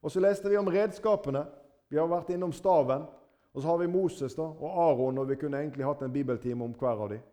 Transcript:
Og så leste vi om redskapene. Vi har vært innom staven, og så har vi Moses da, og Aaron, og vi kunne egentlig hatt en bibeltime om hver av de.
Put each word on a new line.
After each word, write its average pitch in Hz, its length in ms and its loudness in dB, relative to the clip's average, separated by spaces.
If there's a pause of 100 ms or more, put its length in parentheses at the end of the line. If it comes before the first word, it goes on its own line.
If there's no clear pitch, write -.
Og 147 120 -6
så 185 80 2
leste 196 280 2
vi 202 120 4
om 196 80 0
redskapene. 190 720 0 (480)
Vi 143 80 -2
har 165 120 2
vært 175 240 -2
innom 175 200 -2
staven, 151 540 2 (440)
og 139 100 -8
så 147 60 -2
har 170 140 2
vi 175 80 0
Moses 175 480 -2
da, 160 80 -4
og 160 400 -8
Aaron, 131 320 4
og 135 120 -2
vi 135 120 -2
kunne 143 180 -4
egentlig 139 260 -6
hatt 139 200 -2
en 127 80 -6
bibeltime 123 500 -2
om 117 140 -8
hver 117 280 0
av 101 100 -6
de. 113 40 -10 (140)